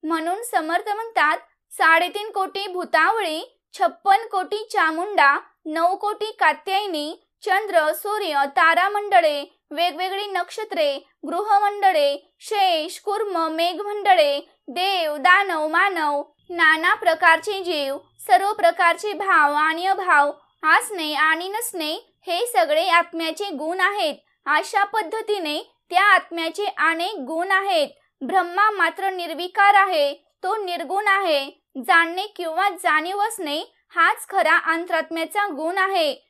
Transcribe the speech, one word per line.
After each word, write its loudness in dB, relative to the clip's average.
म्हणून -4
समर्थ -4
म्हणतात, 0
"साडेतीन 2
कोटी -4
भूतावळी, -2
छप्पन 2
कोटी -4
चामुंडा, 2
नऊ 0
कोटी -6
कात्यायनी, -2
चंद्र, 0
सूर्य, -2
तारामंडळे, 2
वेगवेगळी -4
नक्षत्रे, -4
गृहमंडळे, 0
शेष, 0
कूर्म, -4
मेघमंडळे, 0
देव, -2
दानव, 2
मानव, 0
नाना 4
प्रकारचे 2
जीव, -4
सर्व 4
प्रकारचे 2
भाव 2
आणि 0
अभाव, 2
असणे 2
आणि 0
नसणे -6
हे -2
सगळे 0
आत्म्याचे 0
गुण -6
आहेत." 0
अशा 0
पद्धतीने -4
त्या 2
आत्म्याचे 0
अनेक -2
गुण -6
आहेत. 0
ब्रह्मा 2
मात्र -2
निर्विकार 2
आहे, 4
तो -6
निर्गुण -4
आहे. 0
जाणणे 2
किंवा -4
जाणीव -2
असणे -4
हाच 2
खरा 2
अंतरात्म्याचा -4
गुण -4
आहे. 0